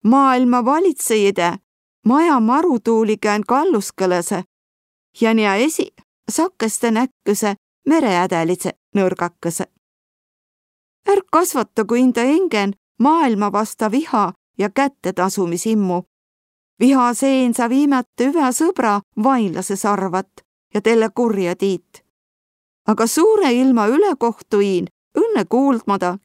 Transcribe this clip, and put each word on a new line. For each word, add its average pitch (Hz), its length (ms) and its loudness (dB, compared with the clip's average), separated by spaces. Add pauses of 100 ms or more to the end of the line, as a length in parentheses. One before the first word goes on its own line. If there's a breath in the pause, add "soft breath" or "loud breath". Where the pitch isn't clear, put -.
Maailma 254 600 2
valitsejide 220 920 0 (480)
maja 285 340 2
marutuuli 226 760 0
kään 208 320 -2
kalluskõlõse 196 920 -2 (800)
ja 226 140 2
nia 208 200 2
esi 262 400 -2 (360)
sakeste 233 600 -2
näkküse 214 640 -2 (340)
mereädelitse 180 840 0 (240)
nõrgakõse. 180 680 -2 (1400)
Är 403 140 2 (120)
kasvatagu 240 600 0
inda 247 280 2
engen 254 520 0 (240)
maailma 226 540 2
vasta 214 380 -4
viha 214 420 -2 (260)
ja 196 120 -2
kättetasumisimmu. 185 1300 -2 (800)
Viha 247 340 4
seen 262 400 2
sa 240 140 -2
viimät 269 400 0 (120)
üve 269 320 2
sõbra 247 480 0 (220)
vainlase 208 540 -2
sarvat 190 680 -4 (300)
ja 208 60 0
telle 220 340 2
kurja 196 420 -2
tiit. - 480 -6 (840)
Aga 226 180 0
suure 339 460 2
ilma 240 340 2
ülekohtuiin 220 1000 0 (300)
õnne 403 300 0
kuuldmada 214 760 -2